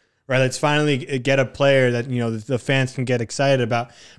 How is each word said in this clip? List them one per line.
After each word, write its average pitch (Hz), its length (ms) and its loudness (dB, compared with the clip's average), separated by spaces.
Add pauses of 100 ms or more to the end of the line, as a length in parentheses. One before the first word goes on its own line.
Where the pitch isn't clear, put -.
(280)
right? 131 120 2
Let's 131 180 0
finally 147 420 0
g-, 135 200 -6
get 135 200 0
a 131 60 2
player 135 460 2
that, 120 180 -2
you 123 100 -2
know, 117 120 -2
the, 113 60 -4
the 113 220 -4
fans 135 340 -2
can 131 100 -6
get 123 160 -2
excited 135 420 0
about. 120 280 -2 (300)